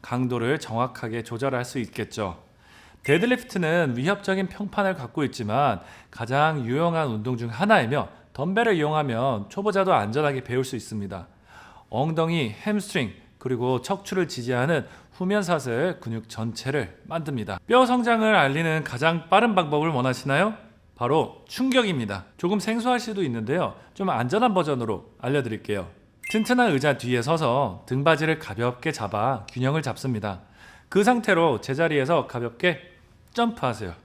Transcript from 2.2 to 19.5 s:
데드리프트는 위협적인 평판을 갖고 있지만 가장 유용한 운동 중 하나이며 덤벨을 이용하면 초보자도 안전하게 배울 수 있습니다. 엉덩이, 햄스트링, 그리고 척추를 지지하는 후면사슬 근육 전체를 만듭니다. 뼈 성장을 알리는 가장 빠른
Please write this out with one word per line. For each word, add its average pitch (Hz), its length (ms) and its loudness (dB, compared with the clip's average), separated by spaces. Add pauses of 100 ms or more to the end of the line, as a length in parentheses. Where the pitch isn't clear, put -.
데드리프트는 175 920 2
위협적인 190 520 -2
평판을 196 460 -2
갖고 139 300 -4
있지만 117 560 0 (300)
가장 139 560 0
유용한 160 420 0
운동 113 300 -4
중 117 100 -6
하나이며 143 600 2 (260)
덤벨을 196 420 2
이용하면 135 720 0
초보자도 190 460 2
안전하게 131 500 0
배울 127 200 -2
수 127 120 -8
있습니다. 98 500 -8 (600)
엉덩이, 160 640 0
햄스트링, 180 600 -4 (260)
그리고 127 420 0
척추를 190 480 -2
지지하는 127 580 0 (260)
후면사슬 175 880 -2
근육 113 280 -8
전체를 113 760 -6
만듭니다. 135 640 -6
뼈 247 200 6
성장을 226 480 2
알리는 156 500 2
가장 160 440 0
빠른 220 260 6